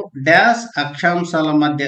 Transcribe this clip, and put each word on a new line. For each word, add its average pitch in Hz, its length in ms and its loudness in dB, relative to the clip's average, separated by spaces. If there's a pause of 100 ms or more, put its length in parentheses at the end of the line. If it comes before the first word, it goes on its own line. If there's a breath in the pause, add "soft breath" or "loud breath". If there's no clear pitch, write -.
(240)
డాష్ 202 400 4 (160)
అక్షాంశాల 165 720 -2
మధ్య 147 360 0